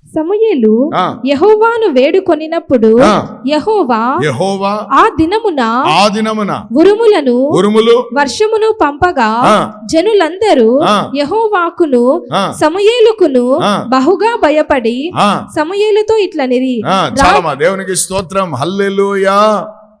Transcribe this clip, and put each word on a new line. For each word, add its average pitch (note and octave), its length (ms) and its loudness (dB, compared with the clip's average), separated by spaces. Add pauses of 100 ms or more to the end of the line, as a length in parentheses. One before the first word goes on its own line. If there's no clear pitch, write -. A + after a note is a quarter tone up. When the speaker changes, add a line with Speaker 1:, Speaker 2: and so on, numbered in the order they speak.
Speaker 1:
సమూయేలు D#4 880 0
Speaker 2:
ఆ. E3+ 320 -4
Speaker 1:
యెహోవాను G#4+ 640 2
వేడుకొనినప్పుడు D4+ 1080 2
Speaker 2:
ఆ. - 440 0
Speaker 1:
యెహోవా C#4 760 -2
Speaker 2:
యెహోవా G3 680 -4
Speaker 1:
ఆ E4 180 4 (120)
దినమున F4+ 400 0 (260)
Speaker 2:
ఆ F#3+ 220 2
దినమున G#3+ 640 -4
Speaker 1:
ఉరుములను F#4+ 600 4
Speaker 2:
ఉరుములు A#3 800 2
Speaker 1:
వర్షమును G#4+ 680 0
పంపగా C#4 640 -2
Speaker 2:
ఆ. G#3 420 0
Speaker 1:
జనులందరూ E4 920 0
Speaker 2:
ఆ. G3 360 -2
Speaker 1:
యెహోవాకును E4 1160 -2
Speaker 2:
ఆ. F#3 280 -2
Speaker 1:
సమూయేలుకును F4 960 2
Speaker 2:
ఆ. G3 320 -2
Speaker 1:
బహుగా F4 540 0
భయపడి D4 760 0
Speaker 2:
ఆ. E3+ 300 0 (120)
Speaker 1:
సమూయేలుతో G#4 580 0
ఇట్లనిరి, B3+ 680 -2
Speaker 2:
ఆ, F#3+ 220 0
Speaker 1:
రా- - 200 0
Speaker 2:
చాలమ్మా. E3+ 260 0
దేవునికి F#3 420 -2
స్తోత్రం, F#3+ 580 -4
హల్లెలూయా. G3 1120 0 (320)